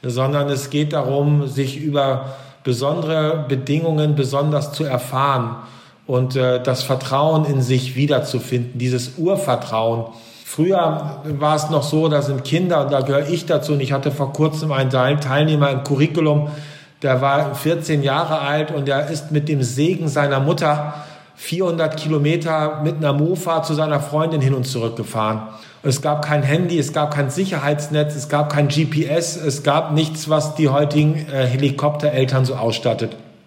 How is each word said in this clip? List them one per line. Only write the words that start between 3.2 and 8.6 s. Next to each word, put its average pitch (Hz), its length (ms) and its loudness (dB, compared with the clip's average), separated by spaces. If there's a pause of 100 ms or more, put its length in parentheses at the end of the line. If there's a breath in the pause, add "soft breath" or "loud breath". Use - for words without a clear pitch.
Bedingungen 151 680 2
besonders 143 580 0
zu 156 100 -4
erfahren 131 760 0 (480 loud breath)
und, 127 300 0
äh, 127 260 2
das 123 220 0
Vertrauen 147 640 2
in 135 160 2
sich 123 340 0
wiederzufinden, 127 840 0